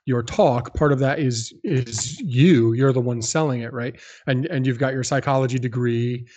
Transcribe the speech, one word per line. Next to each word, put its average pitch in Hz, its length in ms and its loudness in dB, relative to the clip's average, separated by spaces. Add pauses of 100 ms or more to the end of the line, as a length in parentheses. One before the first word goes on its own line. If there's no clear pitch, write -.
your 123 140 0
talk. 120 520 0
Part 147 180 4
of 131 80 2
that 135 180 0
is, 120 340 -2 (120)
is 127 560 -4
you, 127 540 4
you're 135 180 2
the 127 80 2
one 120 200 -2
selling 131 420 -2
it, 117 100 -10
right? - 260 -8 (300)
And, 135 180 0
and 135 180 -2
you've 127 140 0
got 131 140 0
your 131 100 -4
psychology 131 560 0
degree. 120 680 -2 (100)